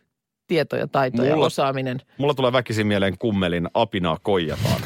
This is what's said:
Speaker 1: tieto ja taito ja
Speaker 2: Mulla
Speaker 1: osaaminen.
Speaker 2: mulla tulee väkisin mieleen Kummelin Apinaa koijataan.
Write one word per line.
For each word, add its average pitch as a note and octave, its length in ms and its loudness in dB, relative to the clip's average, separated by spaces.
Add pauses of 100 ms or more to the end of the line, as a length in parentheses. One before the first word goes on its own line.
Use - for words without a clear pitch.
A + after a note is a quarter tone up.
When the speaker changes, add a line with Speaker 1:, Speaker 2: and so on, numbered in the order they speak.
(480)
Speaker 1:
tieto D3 280 0
ja A#2+ 120 -4
taito C3 360 0
ja C#3 100 2
Speaker 2:
Mulla C#3+ 120 2
Speaker 1:
osaaminen. C3 560 -2 (160)
Speaker 2:
mulla C#3+ 160 0
tulee C3 180 0
väkisin A2+ 360 0
mieleen G2 300 2
Kummelin F2+ 560 0
Apinaa F2+ 500 0
koijataan. F2 640 -2